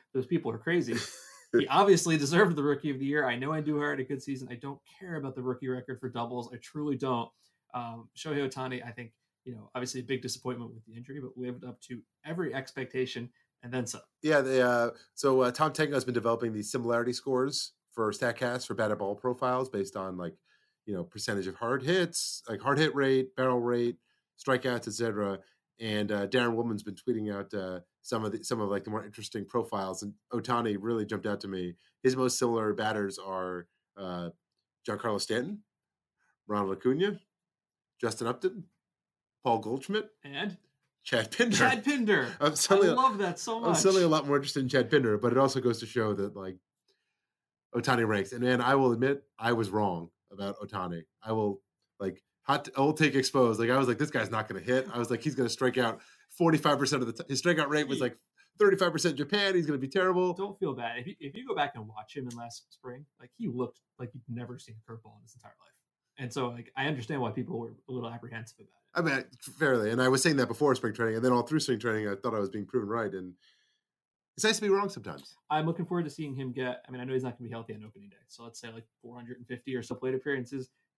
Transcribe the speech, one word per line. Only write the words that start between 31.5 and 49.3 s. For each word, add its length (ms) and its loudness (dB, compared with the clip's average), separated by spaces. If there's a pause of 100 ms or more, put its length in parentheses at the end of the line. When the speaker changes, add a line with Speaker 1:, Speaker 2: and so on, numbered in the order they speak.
Speaker 2:
His 120 4
most 220 2
similar 340 2
batters 460 -2
are, 480 -6 (300)
uh, 340 -8 (580)
Giancarlo 320 -2
Stanton, 420 -4 (840)
Ronald 320 -2
Acuna, 400 2 (840)
Justin 280 -2
Upton, 360 -4 (800)
Paul 160 4
Goldschmidt, 500 -4 (140)
Speaker 1:
And? 340 -8 (460)
Speaker 2:
Chad 300 0
Pinder. 240 4
Speaker 1:
Chad 280 4
Pinder. 440 4 (120)
Speaker 2:
I'm 140 4
suddenly 360 6
Speaker 1:
I 40 4
love 240 4
that 200 -2
so 260 -4
Speaker 2:
I'm 100 4
suddenly 300 6
a 40 6
Speaker 1:
much. 120 6
Speaker 2:
lot 80 -2
more 80 6
interested 260 0
in 60 0
Chad 220 2
Pinder, 280 4
but 140 2
it 60 4
also 220 4
goes 200 2
to 60 -10
show 280 0
that, 220 -4
like, 200 -10 (1160)
Ohtani 320 2
ranks. 260 0
And, 100 -6
man, 180 4
I 160 4
will 160 6
admit 300 2 (160)